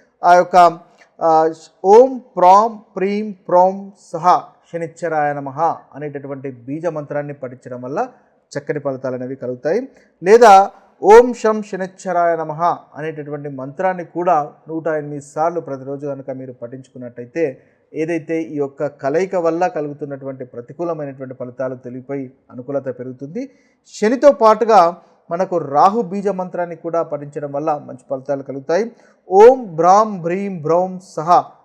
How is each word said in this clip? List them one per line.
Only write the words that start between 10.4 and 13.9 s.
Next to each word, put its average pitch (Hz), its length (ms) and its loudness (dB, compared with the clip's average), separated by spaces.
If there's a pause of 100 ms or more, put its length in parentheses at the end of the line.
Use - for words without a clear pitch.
ఓం 233 300 8
శం 214 300 -2
శనిశ్చరాయ 180 720 -2
నమః 156 280 -6 (320)
అనేటటువంటి 147 540 -10
మంత్రాన్ని 147 560 -6